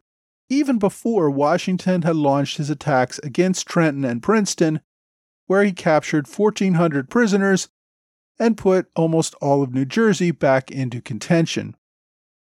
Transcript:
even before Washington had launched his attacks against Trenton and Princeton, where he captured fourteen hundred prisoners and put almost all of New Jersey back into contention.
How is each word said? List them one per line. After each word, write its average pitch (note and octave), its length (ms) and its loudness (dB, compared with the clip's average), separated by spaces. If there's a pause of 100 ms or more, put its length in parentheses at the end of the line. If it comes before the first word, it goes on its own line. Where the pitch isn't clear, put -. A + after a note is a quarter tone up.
(500)
even C4+ 280 0
before F#3+ 540 0
Washington F3 720 0
had E3 120 0
launched C#3+ 420 0
his D3 120 -4
attacks C3+ 500 -2
against F3 460 -2
Trenton C#3 400 0
and A#2+ 160 -4
Princeton, F#3 600 0 (680)
where G3 160 4
he G3+ 80 2
captured D3+ 560 0
fourteen G3+ 480 0
hundred C#3+ 340 0
prisoners G3 600 2 (680)
and A3+ 200 0
put F#3 380 2
almost E3 400 0
all C#3 280 0
of B2 100 -4
New C3+ 120 -2
Jersey F#3+ 460 0
back C3+ 380 0
into B2 320 -6
contention. A2+ 760 -2 (800)